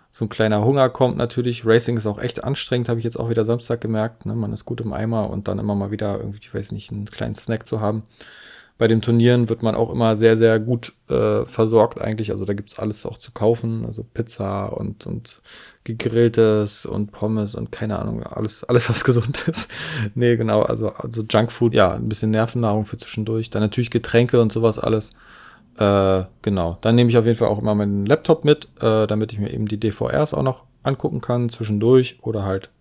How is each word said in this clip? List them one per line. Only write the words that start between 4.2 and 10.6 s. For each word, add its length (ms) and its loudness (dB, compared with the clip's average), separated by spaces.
ne? 100 -4
Man 180 -4
ist 100 -10
gut 160 -6
im 140 -6
Eimer 360 -2
und 200 -6
dann 100 -2
immer 160 -2
mal 160 -2
wieder 280 -4
irgendwie, 200 -10
ich 140 -20
weiß 180 -8
nicht, 180 -10
einen 140 -8
kleinen 320 -8
Snack 300 -6
zu 160 -6
haben. 220 -2
Bei 80 4
den 140 4
Turnieren 480 4
wird 140 -4
man 100 2
auch 180 0
immer 240 2
sehr, 220 6
sehr 220 6
gut, 340 -4